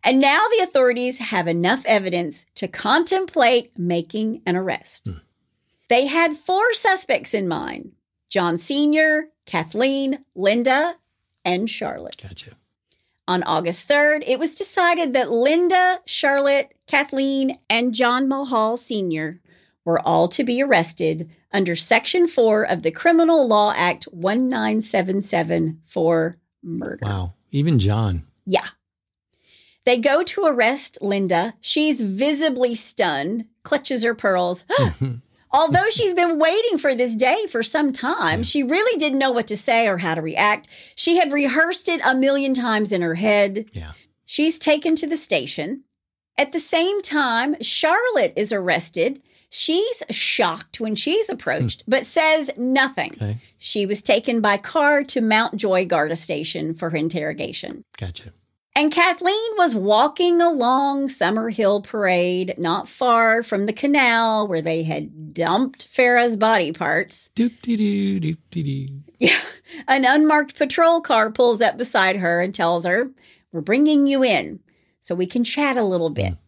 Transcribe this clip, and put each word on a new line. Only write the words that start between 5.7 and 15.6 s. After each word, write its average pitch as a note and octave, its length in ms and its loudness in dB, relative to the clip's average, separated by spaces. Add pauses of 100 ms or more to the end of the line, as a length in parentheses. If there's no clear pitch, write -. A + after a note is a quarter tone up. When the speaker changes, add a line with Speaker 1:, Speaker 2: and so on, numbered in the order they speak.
Speaker 1:
They B3+ 180 4
had D#4+ 260 0
four G4 400 0
suspects - 600 0
in G3 120 -2
mind: C#3 440 -8 (380)
John F3 280 0
Senior, D4+ 720 2 (180)
Kathleen, C4+ 880 -2
Linda, B3+ 640 0 (500)
and F#3 240 -2
Charlotte. - 580 -10
Speaker 2:
Gotcha. - 280 -20 (680)
Speaker 1:
On F3+ 180 -2
August E3+ 440 -2
third, D4 400 2
it C4 100 0
was D#4 160 -2
decided F4 600 0
that B3+ 180 0
Linda, F4 760 2